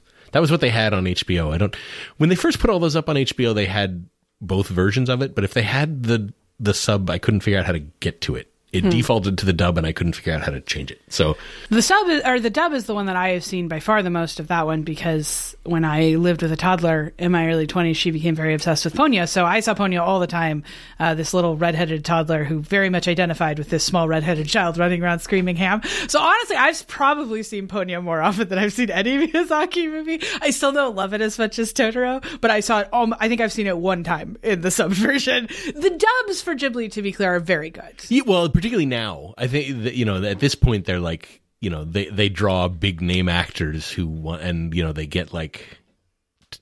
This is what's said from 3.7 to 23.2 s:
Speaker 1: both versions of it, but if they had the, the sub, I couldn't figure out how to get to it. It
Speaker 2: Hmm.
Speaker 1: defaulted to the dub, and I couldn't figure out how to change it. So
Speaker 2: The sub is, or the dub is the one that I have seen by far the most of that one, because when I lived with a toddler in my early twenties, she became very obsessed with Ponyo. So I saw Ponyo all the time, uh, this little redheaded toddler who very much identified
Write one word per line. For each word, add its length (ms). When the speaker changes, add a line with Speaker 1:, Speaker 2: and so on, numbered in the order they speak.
Speaker 1:
both 260
versions 420
of 120
it, 140
but 80
if 100
they 80
had 420
the, 300
the 140
sub, 360
I 80
couldn't 240
figure 180
out 60
how 80
to 60
get 420
to 140
it. 120
It 140
Speaker 2:
Hmm. 40
Speaker 1:
defaulted 500
to 60
the 60
dub, 260
and 80
I 60
couldn't 220
figure 180
out 120
how 80
to 100
change 300
it. 180
So 260
Speaker 2:
The 100
sub 260
is, 160
or 160
the 100
dub 220
is 140
the 100
one 120
that 100
I 140
have 120
seen 240
by 140
far 200
the 80
most 300
of 80
that 180
one, 180
because 800
when 200
I 320
lived 260
with 120
a 20
toddler 640
in 140
my 160
early 180
twenties, 300
she 140
became 220
very 200
obsessed 320
with 80
Ponyo. 340
So 180
I 140
saw 140
Ponyo 260
all 220
the 40
time, 380
uh, 140
this 180
little 240
redheaded 480
toddler 400
who 160
very 280
much 200
identified 500